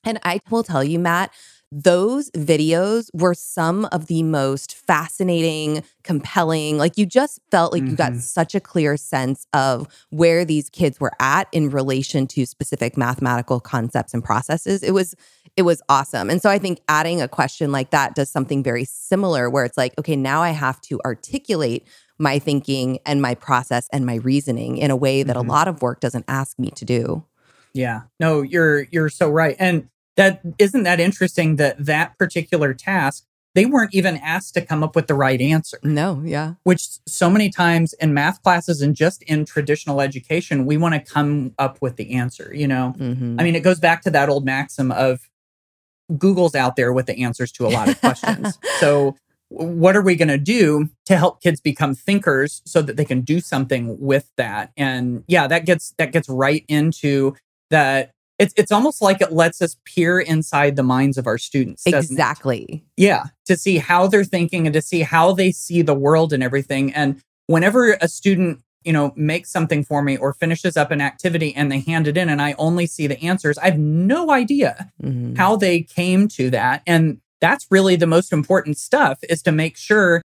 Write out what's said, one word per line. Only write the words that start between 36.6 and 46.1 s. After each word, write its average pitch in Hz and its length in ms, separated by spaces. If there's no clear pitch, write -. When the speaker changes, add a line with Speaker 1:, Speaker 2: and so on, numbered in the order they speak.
Speaker 2:
Which - 440
so - 220
many 208 200
times 170 440
in 156 200
math 143 300
classes 170 380
and 143 120
just 156 300
in 151 220
traditional 143 560
education, 135 640
we 147 120
wanna 160 240
come 147 560
up 135 240
with 127 140
the 98 180
answer, 127 400
you 147 140
know? 131 300
Speaker 1:
Mm-hmm. 123 420
Speaker 2:
I 160 40
mean, 170 120
it 165 80
goes 180 160
back 170 240
to - 80
that 143 180
old 139 160
maxim 135 460
of 127 380